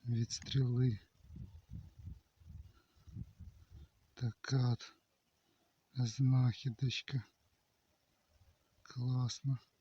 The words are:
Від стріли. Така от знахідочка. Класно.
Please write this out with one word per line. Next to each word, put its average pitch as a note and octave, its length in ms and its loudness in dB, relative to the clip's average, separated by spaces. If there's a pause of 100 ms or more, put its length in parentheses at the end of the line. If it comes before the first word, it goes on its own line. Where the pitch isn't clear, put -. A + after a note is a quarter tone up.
Від A#2 260 0
стріли. B2 680 2 (3250)
Така B2 560 0
от - 240 -4 (1000)
знахідочка. B2+ 1300 2 (1600)
Класно. B2+ 760 0 (220)